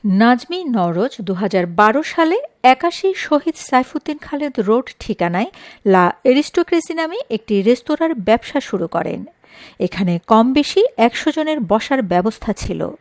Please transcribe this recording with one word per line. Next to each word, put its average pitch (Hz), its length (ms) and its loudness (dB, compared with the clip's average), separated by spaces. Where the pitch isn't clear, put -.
নাজমি 240 600 2
নওরোজ 202 580 -2
দুহাজার 190 440 -2
বারো 214 360 2
সালে 330 380 0
একাশি 339 540 2
শহীদ 302 400 -2
সাইফুদ্দিন 294 600 -2
খালেদ 294 400 -6
রোড 226 400 0
ঠিকানায় 185 520 -2
লা 185 260 6
অ্যারিস্টোক্রেসি 320 720 0
নামে 330 220 -4
একটি 208 320 -2
রেস্তোরাঁর 302 520 0
ব্যবসা 226 460 0
শুরু 175 260 -4
করেন। 175 380 -6
এখানে 175 460 -2
কম 233 260 4
বেশি 294 320 2
একশো 226 340 0
জনের 311 300 -4
বসার 220 420 0
ব্যবস্থা 185 500 -2
ছিল। 165 380 -6